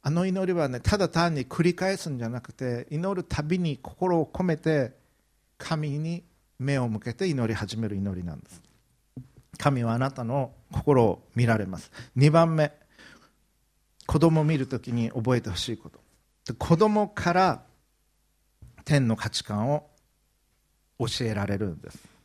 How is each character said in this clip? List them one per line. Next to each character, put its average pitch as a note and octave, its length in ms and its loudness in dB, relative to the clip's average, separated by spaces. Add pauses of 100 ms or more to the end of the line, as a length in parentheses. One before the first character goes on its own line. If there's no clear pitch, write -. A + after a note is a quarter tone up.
あ - 80 -2
の E3+ 160 0
祈 F#3+ 200 0
り F#3 60 0
は E3 160 2
ね、 B2 140 -6
た - 160 2
だ F#3+ 100 2
単 E3+ 260 2
に C3+ 120 -2
繰 - 180 -2
り F3 120 4
返 F#3+ 200 -2
す F3+ 140 -8
ん C3+ 100 -6
じ A#2 60 -6
ゃ - 20 -4
な A#2+ 140 -6
く - 100 -20
て、 B2 400 -6
祈 F3+ 240 -2
る F3+ 80 -6
た - 180 -4
び D#3 160 -2
に E3+ 200 -2
心 F3+ 420 0
を D3+ 60 2
込 - 180 -4
め E3+ 140 2
て D3 420 0 (580)
神 D3+ 400 -2
に E3 260 -4 (340)
目 C#3 200 0
を B2 100 0
向 G#2+ 120 -2
け A#2 140 -6
て F#3+ 140 -2
祈 C3 200 0
り A2 60 0
始 G#2 240 -6
め A2 120 -4
る G2+ 60 -6
祈 F#2+ 260 -4
り F2 40 -8
な E2 80 -8
ん C2 60 -14
で - 100 -20
す。 - 120 -20 (960)
神 C3+ 260 0
は A2+ 100 0
あ A#2 40 -2
な C3 120 -2
た C3+ 140 -10
の B2 300 -4 (180)
心 C3 320 4
を - 320 2
見 A#2+ 100 2
ら A#2 120 4
れ G2+ 80 -2
ま F#2 140 -10
す。 - 120 -20 (240)
二 C3+ 140 8
番 E3 260 4
目、 D3+ 160 2 (1400)
子 - 120 0
供 D#3+ 220 4
を - 40 2
見 D#3 120 2
る C3 100 -2
と B2+ 120 -4
き A#2+ 140 -8
に A#2 180 0
覚 B2 240 0
え A#2 60 0
て - 80 -8
ほ F#2 80 -6
し - 160 -6
い G#2+ 40 -10
こ - 120 -20
と。 - 100 -20 (460)
で、 A#2+ 80 -8
子 - 240 2
供 G#3 320 2
か - 240 -2
ら F3+ 300 2 (1200)
天 C#3 240 2
の A2 80 2
価 - 120 -6
値 - 140 -6
観 G#2+ 280 -2
を D3 180 -4 (1080)
教 A#2 280 -4
え A2 80 -2
ら G2+ 120 -2
れ G2+ 120 -2
る G2+ 120 -2
ん D#2+ 120 -10
で - 100 -16
す。 - 80 -20 (260)